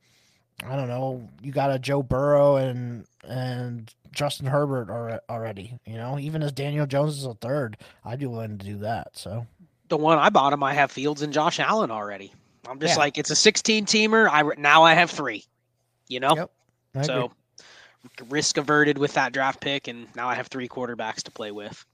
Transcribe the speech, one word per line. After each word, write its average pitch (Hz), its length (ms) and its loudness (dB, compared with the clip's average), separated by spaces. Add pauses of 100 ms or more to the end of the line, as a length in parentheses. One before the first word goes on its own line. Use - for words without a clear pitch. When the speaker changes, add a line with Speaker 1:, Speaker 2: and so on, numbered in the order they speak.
(640)
Speaker 1:
I 127 100 -6
don't 131 140 -4
know, 127 400 -6 (120)
you 135 120 -10
got 139 180 0
a 135 80 0
Joe 139 240 -2
Burrow 143 540 4
and, 123 480 -4 (180)
and 123 720 -8 (180)
Justin 143 360 -4
Herbert 139 420 0
alre-, 113 400 -8
already, 113 560 -8
you 110 100 -12
know, 123 240 -8
even 156 240 -4
as 143 80 -2
Daniel 143 340 -2
Jones 143 320 0
is 139 60 -10
a 123 120 -8
third, 120 420 -4 (260)
I'd 120 160 -10
be 139 60 -4
willing 113 320 -8
to 98 80 -14
do 104 140 -8
that. 101 380 -8
So 113 300 -8 (400)
Speaker 2:
the 165 80 0
one 156 220 4
I 151 120 4
bought 139 220 4
him, 143 100 0
I 139 120 0
have 143 180 2
Fields 143 300 -4
and 151 100 -4
Josh 151 280 0
Allen 160 320 0
already. 101 420 -10 (340)
I'm 131 140 -10
just 160 140 2
Speaker 1:
Yeah. 160 40 2
Speaker 2:
like, 147 180 0
it's 147 120 -4
a 156 60 -2
sixteen 214 500 4
teamer. 220 420 4
I 151 140 6
re-, 151 160 0
now 147 260 8
I 165 100 10
have 170 160 6
three, 117 360 -8 (640)
you 127 100 -6
know? 156 160 2
Speaker 1:
Yep. 165 160 -8 (440)
I 135 100 -2
Speaker 2:
So 127 260 -4 (840)
Speaker 1:
agree. 117 120 -18
Speaker 2:
risk 147 280 0
averted 147 400 4
with 143 160 0
that 131 180 2
draft 135 300 -2
pick, 143 260 -4
and 120 280 -14
now 120 120 -6
I 123 80 -2
have 123 120 -8
three 127 200 -8
quarterbacks 117 560 -8
to - 80 -16
play 107 200 -10
with. 104 420 -14